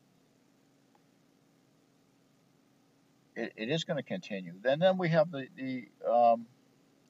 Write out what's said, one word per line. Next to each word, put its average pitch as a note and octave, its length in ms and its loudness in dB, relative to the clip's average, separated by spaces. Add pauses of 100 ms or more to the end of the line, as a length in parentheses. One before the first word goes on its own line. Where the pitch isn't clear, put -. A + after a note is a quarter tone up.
(3250)
it, A#2 180 -8
it A2 160 -6
is D#3+ 140 -2
gonna C#3+ 180 -6
continue. F#2 600 -10
Then, C3+ 160 2
then F#3 180 4
we F3+ 140 -2
have E3 200 2
the, C3+ 160 -8 (100)
the, B2+ 540 -8
um, A#2 360 6 (640)